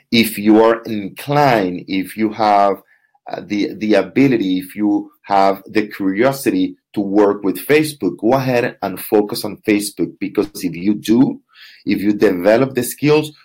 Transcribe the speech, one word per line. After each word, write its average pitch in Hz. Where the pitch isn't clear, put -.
if 110
you 107
are 113
inclined, 110
if 92
you 107
have, 101
uh, -
the, 101
the 107
ability, 98
if 92
you 104
have 98
the 107
curiosity 98
to 107
work 101
with 95
Facebook, 147
go 113
ahead 127
and 95
focus 104
on 101
Facebook, 104
because -
if 85
you 98
do, 120
if 95
you 104
develop 107
the 123
skills, 151